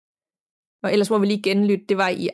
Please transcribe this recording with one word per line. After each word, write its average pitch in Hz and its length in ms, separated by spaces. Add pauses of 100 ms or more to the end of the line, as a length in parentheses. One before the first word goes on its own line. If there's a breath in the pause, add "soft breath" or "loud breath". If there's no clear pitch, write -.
(840)
Og 196 100
ellers 202 180
må 220 80
vi 196 80
lige 208 160
genlytte. 202 460
Det 202 80
var 190 120
i 180 260